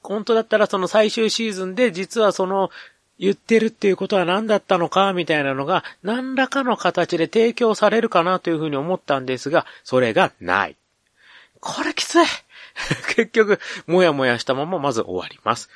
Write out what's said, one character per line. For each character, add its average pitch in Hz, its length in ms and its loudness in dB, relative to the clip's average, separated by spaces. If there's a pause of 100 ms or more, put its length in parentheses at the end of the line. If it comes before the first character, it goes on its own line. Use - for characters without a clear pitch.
本 208 220 -6
当 233 100 2
だ 226 60 4
っ 220 40 0
た 220 140 0
ら、 208 80 2
そ 202 120 0
の 180 100 -2
最 214 220 2
終 220 200 0
シ 226 200 -4
ー - 20 -4
ズ 185 140 -6
ン 185 80 -8
で、 233 180 2
実 190 280 -4
は 202 120 4
そ 190 140 -2
の、 190 240 0 (480)
言 190 140 0
っ - 20 -2
て 226 240 2
る 220 80 0
っ 220 40 -2
て - 180 -2
い 190 40 4
う 180 40 -2
こ 190 120 -6
と 214 80 0
は 180 80 2
何 190 220 0
だ 208 100 2
っ 190 40 0
た 185 180 0
の 170 100 0
か、 196 240 2
み 175 120 -2
た 151 140 0
い 143 60 0
な 135 100 -2
の 139 100 -4
が、 165 200 -2 (180)
何 254 320 -6
ら 262 140 0
か 269 160 -2
の 233 120 0
形 175 400 0
で 160 100 0
提 226 280 2
供 226 200 2
さ 208 160 4
れ 220 100 2
る 226 80 0
か 180 140 2
な 180 180 0
と 175 100 -4
い 165 40 0
う 156 40 0
ふ 160 60 -4
う 156 60 -4
に 143 60 -2
思 165 200 -2
っ - 40 -6
た 139 180 -2
ん 127 80 -10
で 127 120 -2
す 143 120 -8
が、 165 160 2 (180)
そ 127 160 0
れ 117 120 2
が 175 280 2
な 92 260 0
い。 71 100 -12 (840)
こ - 220 -8
れ 311 120 -6
き - 100 -6
つ - 120 -2
い。 339 100 6 (420)
<laughs> - 480 -6
結 226 120 2
局、 208 300 2 (280)
も 180 160 4
や 165 100 4
も 135 140 0
や 120 120 2
し - 60 -10
た 135 100 0
ま 139 120 -4
ま 180 120 -4
ま 139 140 -2
ず 113 80 -2
終 92 140 -4
わ 85 120 -4
り - 180 -20
ま 117 120 2
す。 - 200 -14